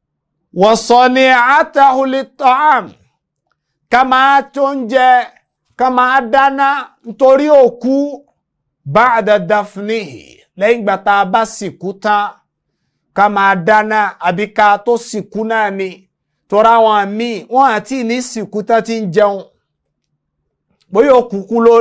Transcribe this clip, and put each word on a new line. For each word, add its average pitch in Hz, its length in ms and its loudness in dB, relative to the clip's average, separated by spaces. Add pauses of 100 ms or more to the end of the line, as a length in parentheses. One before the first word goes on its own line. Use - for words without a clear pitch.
(540)
وصنيعته 254 1500 2
للطعام. 262 800 0 (1040)
Ká 247 120 4
máa 262 380 2
tó 269 320 -4
ń 262 160 -8
jẹ, 254 220 2 (680)
ká 254 100 0
máa 254 320 0
dáná 269 480 0 (300)
nítorí 269 500 2
òkú. 269 480 2 (880)
بعد 214 440 0 (100)
دفنه. 202 680 -6 (440)
Lẹ́yìn 220 280 -2
ìgbà 196 160 -2
tá 196 160 -2
a 202 120 2
bá 202 180 -2
sìnkú 190 500 -10
tán, 208 360 -4 (880)
ká 196 120 2
máa 196 280 0
dáná, 214 460 0 (160)
àbí 180 300 -4
ká 208 300 2
tó 220 180 -2
sìnkú 220 480 -8
náà 220 280 -2
ni. 190 180 -8 (600)
Torí 214 180 4
àwọn 220 400 2
míì, 220 400 -8
wọ́n 269 240 2
àti 214 300 -6
ní 233 160 -4
sìnkú 220 440 -10
tán 226 200 0
ti 226 120 -8
ń 214 160 -6
jẹun. 202 320 -2 (1500)
Bóyá 254 200 2
òkú 240 240 0 (100)
kú 220 120 -6
ló 233 220 4